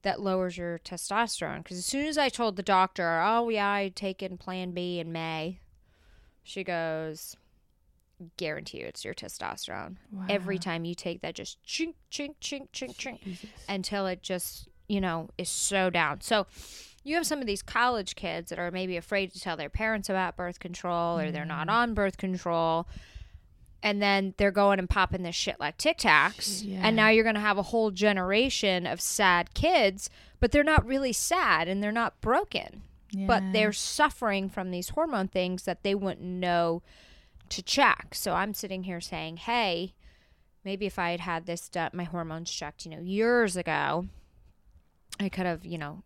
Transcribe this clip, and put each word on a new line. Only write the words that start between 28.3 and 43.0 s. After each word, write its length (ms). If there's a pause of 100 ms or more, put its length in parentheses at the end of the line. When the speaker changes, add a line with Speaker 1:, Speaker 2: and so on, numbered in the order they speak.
Speaker 1:
of 140
sad 540
kids, 560 (320)
but 100
they're 140
not 200
really 280
sad 560
and 120
they're 120
not 260
broken. 600 (320)
But 280
Speaker 2:
Yeah. 120
Speaker 1:
they're 200
suffering 760
from 220
these 180
hormone 400
things 340
that 200
they 120
wouldn't 320
know 560 (640)
to 160
check. 500
So 200
I'm 200
sitting 300
here 160
saying, 380
"Hey, 560 (720)
maybe 200
if 140
I 120
had 100
had 240
this 240
done, 240
my 100
hormones 480
checked, 340
you 60
know, 80
years 560